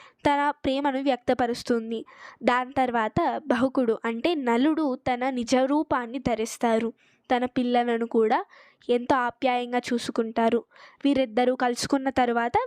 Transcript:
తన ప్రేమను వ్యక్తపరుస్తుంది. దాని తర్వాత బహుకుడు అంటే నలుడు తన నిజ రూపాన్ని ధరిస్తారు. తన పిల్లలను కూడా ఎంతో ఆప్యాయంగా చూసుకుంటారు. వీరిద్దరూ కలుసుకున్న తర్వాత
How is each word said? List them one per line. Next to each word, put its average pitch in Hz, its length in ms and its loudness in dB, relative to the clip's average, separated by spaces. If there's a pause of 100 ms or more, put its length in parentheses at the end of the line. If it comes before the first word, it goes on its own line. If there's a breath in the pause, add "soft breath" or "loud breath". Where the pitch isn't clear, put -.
(240 loud breath)
తన 285 180 2 (100)
ప్రేమను 269 500 0
వ్యక్తపరుస్తుంది. 240 960 -2 (460 loud breath)
దాని 247 300 0
తర్వాత 240 460 0 (260)
బహుకుడు 247 500 0 (100)
అంటే 233 300 -2
నలుడు 285 500 2 (100)
తన 254 340 -4
నిజ 247 260 -2 (140)
రూపాన్ని 269 500 -2
ధరిస్తారు. 226 720 -2 (400 soft breath)
తన 247 160 0
పిల్లలను 240 600 0
కూడా 233 340 2 (500 soft breath)
ఎంతో 240 260 0
ఆప్యాయంగా 247 640 -2
చూసుకుంటారు. 226 800 0 (420 loud breath)
వీరిద్దరూ 254 540 2
కలుసుకున్న 262 540 0
తర్వాత 240 580 2